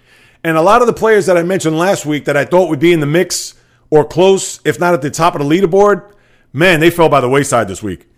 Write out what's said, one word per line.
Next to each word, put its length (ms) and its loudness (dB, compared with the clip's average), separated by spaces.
And 140 -2
a 60 2
lot 180 4
of 60 0
the 80 0
players 320 0
that 100 2
I 60 0
mentioned 360 -2
last 280 -2
week 180 -4
that 120 -2
I 100 -2
thought 240 0
would 100 -4
be 140 4
in 60 0
the 60 -2
mix 460 -4
or 160 4
close, 580 0
if 160 -2
not 140 0
at 80 -2
the 80 -4
top 240 -2
of 120 -4
the 0 -
leaderboard, 680 0
man, 280 2
they 80 4
fell 220 2
by 100 2
the 80 0
wayside 400 0
this 140 -12
week. 360 -10